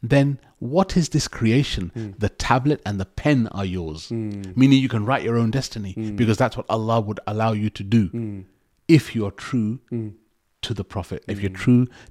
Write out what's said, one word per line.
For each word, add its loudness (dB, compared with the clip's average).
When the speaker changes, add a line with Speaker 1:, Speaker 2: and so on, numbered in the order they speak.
Speaker 1:
then 2
what 0
is 2
this 0
creation? 0
Speaker 2:
Mm. -10
Speaker 1:
The 0
tablet 0
and -4
the -6
pen 0
are -4
yours. -6
Speaker 2:
Mm. -8
Speaker 1:
Meaning 6
you -2
can 0
write 0
your 0
own 2
destiny -6
Speaker 2:
Mm. -6
Speaker 1:
because 2
that's 0
what -8
Allah 0
would -4
allow 0
you -2
to -10
do 4
Speaker 2:
Mm. -8
Speaker 1:
if 6
you -2
are -4
true -2
Speaker 2:
Mm. -6
Speaker 1:
To -4
the -4
Prophet, -10
if -6
you're -2
Speaker 2:
Mm. -10
Speaker 1:
true 6